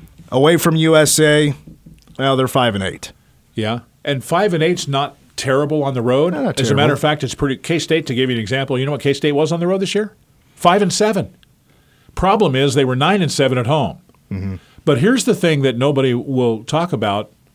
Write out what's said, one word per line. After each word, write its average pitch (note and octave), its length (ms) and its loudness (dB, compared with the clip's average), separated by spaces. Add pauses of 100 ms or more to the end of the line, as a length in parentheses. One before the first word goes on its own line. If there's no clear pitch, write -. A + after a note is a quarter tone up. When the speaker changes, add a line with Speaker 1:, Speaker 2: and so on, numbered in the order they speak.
(320)
Speaker 1:
Away D3+ 260 4
from D#3+ 180 0
U D#3+ 200 2
S D3+ 240 4
A, D3+ 340 2 (640)
well, C3+ 160 0
they're C3 120 0
five A#2+ 280 0
and G2 80 -4
eight. E2+ 300 -10 (420)
Speaker 2:
Yeah. A2+ 260 -4 (220)
And C3+ 200 -4
five F3+ 300 0
and D#3 80 0
eight's F3 260 -2
not C#3 280 -4 (200)
terrible C#3+ 480 0
on C3+ 100 -2
the B2 80 -4
road. C#3 320 2
Speaker 1:
Not C4 260 -4
Speaker 2:
As A#2+ 100 0
a C#3 60 2
matter D3 120 2
Speaker 1:
terrible. C#3+ 60 2
Speaker 2:
of B2+ 60 -4
fact, D3+ 240 0
it's B2 100 -6
pretty, C3+ 240 -4
K-State, D#3+ 500 -2
to C3 60 -4
give B2+ 160 0
you B2 60 -2
an A2+ 60 -2
example, C3 360 -4
you C3 80 -2
know D3 60 -4
what C#3+ 100 -6
K-State C#3+ 300 0
was D3 200 0
on E3+ 80 -2
the F3 80 -2
road F#3+ 120 0
this G3 160 -4
year? G#3 180 -2 (420)
Five F#3 260 4
and F#3 100 2
seven. G#3 420 -2 (800)
Problem F#3 420 2
is C3+ 180 2
they C#3 120 2
were B2+ 100 0
nine F3+ 260 2
and D3+ 100 0
seven B2+ 260 0
at A2+ 100 -2
home. C3 320 -2 (300)
Speaker 1:
Mm-hmm. F#2+ 260 -6 (280)
Speaker 2:
But C#3+ 140 2
here's A3 280 2
the A3 100 2
thing D#3 260 0
that C3 160 0
nobody C3+ 360 2
will A#2+ 520 0
talk E3+ 260 -2
about G#2+ 400 -2 (240)